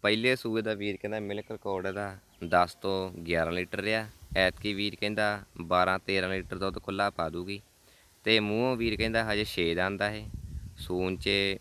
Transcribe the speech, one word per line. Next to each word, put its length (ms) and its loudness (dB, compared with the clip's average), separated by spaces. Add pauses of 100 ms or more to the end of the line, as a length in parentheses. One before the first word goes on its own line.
ਪਹਿਲੇ 320 4
ਸੂਏ 260 -2
ਦਾ 120 0
ਵੀਰ 220 -4
ਕਹਿੰਦਾ 240 -4
ਮਿਲਕ 300 -6
ਰਿਕਾਰਡ 360 -4
ਇਹਦਾ 300 -6 (280)
ਦਸ 300 6
ਤੋਂ 440 -2
ਗਿਆਰਾਂ 340 2
ਲੀਟਰ 360 -4
ਆ। 180 0 (300)
ਐਤਕੀ 380 2
ਵੀਰ 220 -2
ਕਹਿੰਦਾ 460 0 (200)
ਬਾਰਾਂ 360 4
ਤੇਰਾਂ 300 0
ਲੀਟਰ 300 -4
ਦੁੱਧ 200 -2
ਖੁੱਲ੍ਹਾ 320 0
ਪਾ 180 -2
ਦੂਗੀ। 320 -6 (640)
ਤੇ 160 6
ਮੂੰਹੋਂ 360 2
ਵੀਰ 200 0
ਕਹਿੰਦਾ 360 2
ਹਜੇ 120 2
ਛੇ 300 0
ਦੰਦ 280 0
ਆ 80 0
ਇਹ, 140 -10 (540)
ਸੂਣ 380 -2
'ਚ 120 -2 (320)